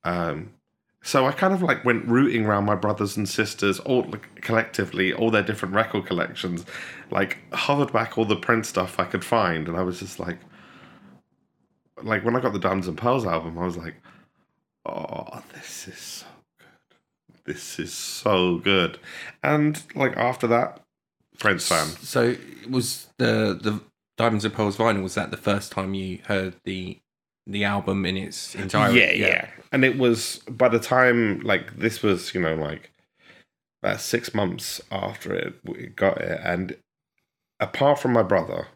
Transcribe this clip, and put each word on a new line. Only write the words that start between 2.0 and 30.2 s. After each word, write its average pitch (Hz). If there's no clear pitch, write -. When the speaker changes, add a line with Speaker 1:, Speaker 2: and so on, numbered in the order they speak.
Speaker 1:
rooting 117
around 101
my 104
brothers 101
and 104
sisters, 101
all, 127
like, -
collectively, 95
all 113
their 107
different 101
record 107
collections, 87
like, 95
hovered 143
back 113
all 113
the 101
Prince 113
stuff -
I 90
could -
find, 87
and 82
I 92
was 90
just -
like, 87
like, 104
when 117
I 127
got 123
the 98
Diamonds 95
and 80
Pearls 120
album, 82
I 87
was 87
like, 82
Oh, -
this -
is -
so -
good. -
"This -
is 82
so 90
good." 92
And, 151
like, 135
after 120
that, 117
Prince 95
fan. 80
Speaker 2:
S-, -
so 120
was 127
the, 110
the 107
Diamonds 110
and 107
Pearls 104
vinyl, 110
was 92
that 98
the -
first 101
time 95
you 95
heard 95
the, 92
the 101
album 98
in 92
its -
entirety? 104
Speaker 1:
Yeah, 101
Speaker 2:
Yeah. 98
Speaker 1:
yeah. -
And 131
it 127
was, 120